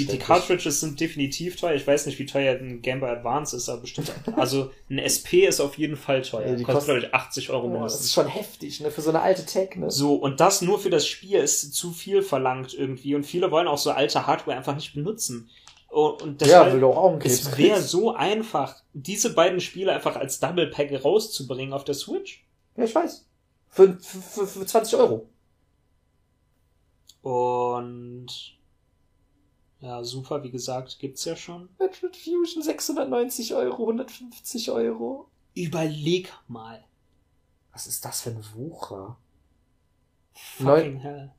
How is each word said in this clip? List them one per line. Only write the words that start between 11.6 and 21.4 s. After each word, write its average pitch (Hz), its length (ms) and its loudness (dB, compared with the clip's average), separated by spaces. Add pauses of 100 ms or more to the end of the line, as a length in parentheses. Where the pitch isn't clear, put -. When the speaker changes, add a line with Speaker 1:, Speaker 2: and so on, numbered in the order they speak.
Speaker 2:
zu 175 180 -6
viel 190 300 0
verlangt 131 520 -2
irgendwie 139 400 -4
und 147 80 0
viele 147 300 -2
wollen 170 160 4
auch 147 100 0
so 147 140 0
alte 143 340 0
Hardware 143 300 0
einfach 139 180 -4
nicht - 200 -10
benutzen. 147 540 -6 (420)
Und, 151 320 2
und 143 180 -6
Speaker 1:
Ja, 151 60 4 (180)
Speaker 2:
deshalb, 131 80 4
Speaker 1:
will 131 80 6
doch 131 160 6
auch 180 160 6
einen 156 80 -2
Krebs 127 220 2
Speaker 2:
es 135 140 -6
wär 170 180 6
Speaker 1:
kriegen. 170 120 2
Speaker 2:
so 202 300 2
einfach, 175 580 -2 (200)
diese 190 380 -2
beiden 175 280 4
Spiele 180 320 -2
einfach 143 240 -2
als - 240 -6
Double 165 260 0
Pack 139 380 -4
rauszubringen 135 680 0